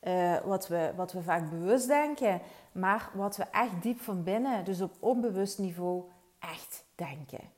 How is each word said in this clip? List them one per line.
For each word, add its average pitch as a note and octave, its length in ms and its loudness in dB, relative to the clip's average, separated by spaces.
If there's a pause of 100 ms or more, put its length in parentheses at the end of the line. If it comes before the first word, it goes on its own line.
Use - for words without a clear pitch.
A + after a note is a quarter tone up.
eh, F3+ 440 2
wat F#3+ 240 0
we, E3+ 280 0
wat F3+ 160 -4
we F3+ 100 -6
vaak E3 280 0
bewust F#3+ 360 2
denken, C#4+ 540 2 (320)
maar F#3+ 400 2
wat G3 240 -2
we G3 140 -2
echt G#3 320 2
diep A#3+ 180 0
van F#3 220 -4
binnen, G#3+ 420 0
dus F#3 160 -2
op F#3 180 -2
onbewust G#3 600 2
niveau, F3+ 440 -2 (360)
echt - 460 -12 (100)
denken. C#3+ 460 -10 (180)